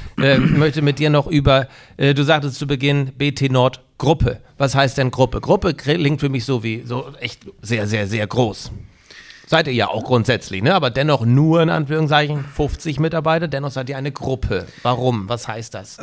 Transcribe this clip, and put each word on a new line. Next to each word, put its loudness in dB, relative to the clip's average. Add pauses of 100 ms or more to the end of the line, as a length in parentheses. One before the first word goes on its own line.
(220)
Ähm, 4
möchte 2
mit 2
dir 2
noch 2
über, 4 (300)
äh, 4
du 2
sagtest 0
zu -6
Beginn 0
B 0
T 0
Nord 2 (160)
Gruppe. 0 (180)
Was 0
heißt 2
denn 0
Gruppe? 0
Gruppe 2
klingt 0
für 0
mich -4
so -2
wie, -4
so -8 (140)
echt -12 (160)
sehr, -2
sehr, -2
sehr -2
groß. -2 (760)
Seid 2
ihr -4
ja 2
auch -4
grundsätzlich, 0
ne? 2
Aber 0
dennoch 0
nur 4
in 2
Anführungszeichen 0
fünfzig -4
Mitarbeiter, 0
dennoch -6
seid -8
ihr -8
eine -6
Gruppe. -4 (160)
Warum? 0
Was -6
heißt -10
das? -16